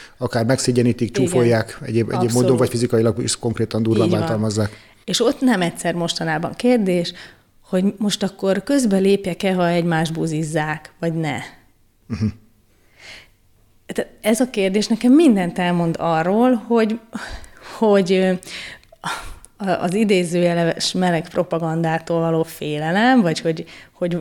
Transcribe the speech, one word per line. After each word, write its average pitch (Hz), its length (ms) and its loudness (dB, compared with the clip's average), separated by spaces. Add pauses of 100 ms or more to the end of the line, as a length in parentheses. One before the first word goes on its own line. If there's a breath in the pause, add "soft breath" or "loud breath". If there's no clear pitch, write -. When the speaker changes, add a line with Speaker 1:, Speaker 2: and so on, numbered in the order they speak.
(180 loud breath)
Speaker 1:
akár 117 280 -2
megszégyenítik, 120 640 0
Speaker 2:
Igen. 135 160 0
Speaker 1:
csúfolják, 117 560 2
egyéb, 113 280 -2
egyéb - 20 -4 (100)
módon, 117 140 0
Speaker 2:
Abszolút. 123 240 2
Speaker 1:
vagy 127 100 2
fizikailag 117 540 0
is - 160 -4
konkrétan 113 440 -2
durván 110 220 2
Speaker 2:
Így 104 60 2
van. 107 80 2
Speaker 1:
bántalmazzák. 107 520 -2 (340 loud breath)
Speaker 2:
És - 160 -2
ott 254 200 0
nem 240 200 2
egyszer 170 320 -2
mostanában 165 600 -4
kérdés, 185 600 0 (560 loud breath)
hogy 190 280 0
most 208 260 -2
akkor 190 400 -2
közbe 254 340 2
lépjek-e, 190 560 0
ha 180 160 2
egymást 165 440 0
buzizzák, 156 840 -4
vagy 170 140 -2
ne. 156 240 -4 (680)
Speaker 1:
Mhm. - 180 -4 (1600 loud breath)
Speaker 2:
Tehát - 260 -8 (100)
ez 220 180 0
a 254 100 2
kérdés 196 380 0
nekem 240 240 2
mindent 220 480 4
elmond 175 400 0
arról, 180 540 2 (140)
hogy, 226 320 0 (800 loud breath)
hogy, 202 340 4
ö, 185 200 4 (1300 loud breath)
a-, 190 260 -2
az 175 100 -2
idézőjeles 175 1000 2
meleg 175 380 0
propagandától 165 920 -2
való 165 240 0
félelem, 160 800 0
vagy 160 180 0
hogy, 165 260 -4 (260 loud breath)
hogy 175 300 -4